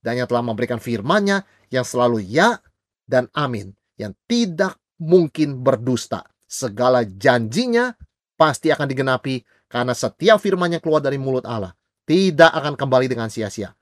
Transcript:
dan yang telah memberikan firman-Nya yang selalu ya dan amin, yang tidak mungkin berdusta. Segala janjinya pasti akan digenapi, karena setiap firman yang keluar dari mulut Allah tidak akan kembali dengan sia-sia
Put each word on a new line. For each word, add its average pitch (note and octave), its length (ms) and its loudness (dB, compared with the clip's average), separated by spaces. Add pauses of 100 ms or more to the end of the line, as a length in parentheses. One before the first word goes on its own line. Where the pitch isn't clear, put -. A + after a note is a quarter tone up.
dan A#2+ 220 -4
yang A#2+ 80 -4
telah A#2+ 160 0
memberikan A#2 340 -4
firman-Nya F#3+ 640 -2 (240)
yang B2+ 160 -2
selalu A#2+ 400 0
ya E3+ 380 0 (420)
dan B2+ 300 0
amin, A2+ 400 -6 (260)
yang G2+ 240 -10
tidak F#3+ 560 -2 (220)
mungkin D#3 580 2
berdusta. B2+ 640 -2 (220)
Segala B2 560 0
janjinya B2 880 0 (480)
pasti D#3 320 2
akan C#3+ 160 0
digenapi, C3 560 -2 (240)
karena B2 240 -4
setiap E3 480 2
firman F3+ 400 -2
yang - 60 -8
keluar D#3 180 2
dari C#3 160 -2
mulut C3 240 -2
Allah G#2 320 -6 (320)
tidak E3 480 6
akan D3 240 -4
kembali C3 320 2
dengan A#2 160 -4
sia-sia G#2 560 -8